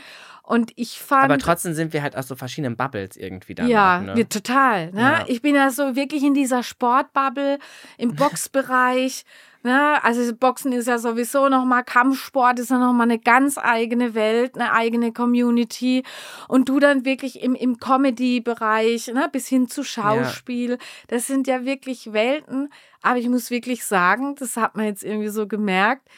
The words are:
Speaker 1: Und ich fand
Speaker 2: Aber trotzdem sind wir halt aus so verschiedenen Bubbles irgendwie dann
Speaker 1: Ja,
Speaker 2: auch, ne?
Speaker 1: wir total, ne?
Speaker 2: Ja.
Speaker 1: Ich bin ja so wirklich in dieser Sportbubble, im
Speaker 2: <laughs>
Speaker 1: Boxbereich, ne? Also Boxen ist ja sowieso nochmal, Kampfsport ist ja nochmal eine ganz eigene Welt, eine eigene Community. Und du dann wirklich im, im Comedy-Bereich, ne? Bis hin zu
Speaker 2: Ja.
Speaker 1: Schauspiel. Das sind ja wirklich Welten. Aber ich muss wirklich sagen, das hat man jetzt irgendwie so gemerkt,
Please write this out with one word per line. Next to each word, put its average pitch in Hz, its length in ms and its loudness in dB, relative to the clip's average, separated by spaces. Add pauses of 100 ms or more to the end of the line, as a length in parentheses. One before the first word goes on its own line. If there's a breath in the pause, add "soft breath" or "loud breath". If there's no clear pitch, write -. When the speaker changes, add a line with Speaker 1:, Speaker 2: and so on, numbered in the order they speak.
(440 loud breath)
Speaker 1:
Und 233 320 0
ich 240 220 -8
fand 269 260 4
Speaker 2:
Aber 190 140 4
trotzdem 175 340 0
sind 156 200 -4
wir 151 100 -2
halt 143 140 -4
aus 131 120 -6
so 135 60 -8
verschiedenen 127 420 -6
Bubbles 104 400 -4
irgendwie 95 380 -12
dann 226 140 -2
Speaker 1:
Ja, 196 300 4
Speaker 2:
auch, 180 40 -6
ne? 190 140 -4
Speaker 1:
wir 226 120 2
total, 220 640 0
ne? 196 80 -4
Speaker 2:
Ja. 294 280 2
Speaker 1:
Ich 240 120 -2
bin 294 140 2
ja 269 160 4
so 269 240 -2
wirklich 277 300 -2
in 285 100 4
dieser 262 300 0
Sportbubble, 269 920 0 (380 loud breath)
im 240 200 -2
Speaker 2:
<laughs> - 0 -
Speaker 1:
Boxbereich, 254 1080 0 (380 loud breath)
ne? 285 400 2
Also 233 320 0
Boxen 254 380 0
ist 247 160 -2
ja 240 100 2
sowieso 240 500 0
nochmal, 254 360 2
Kampfsport 254 720 2
ist 240 120 -4
ja 254 80 2
nochmal 247 280 4
eine 233 140 2
ganz 262 360 4
eigene 233 580 0
Welt, 226 420 0
eine 233 160 -2
eigene 226 400 0
Community. 240 880 0 (460 loud breath)
Und 254 200 2
du 269 120 2
dann 277 240 4
wirklich 269 360 -4
im, 254 140 -2
im 240 240 -2
Comedy-Bereich, 233 1300 0
ne? 269 240 -2
Bis 262 160 -6
hin 254 200 2
zu - 140 -8
Speaker 2:
Ja. - 40 -8
Speaker 1:
Schauspiel. 240 920 -4 (300 loud breath)
Das 247 180 -2
sind 269 200 0
ja 254 180 -2
wirklich 262 480 -8
Welten. 262 560 -2 (340 soft breath)
Aber 247 160 0
ich 240 100 -2
muss 247 220 -2
wirklich 240 340 -4
sagen, 208 540 2
das 254 180 -8
hat 226 200 -2
man 214 100 -2
jetzt 202 180 -6
irgendwie 214 240 -6
so 214 180 -4
gemerkt, 208 720 0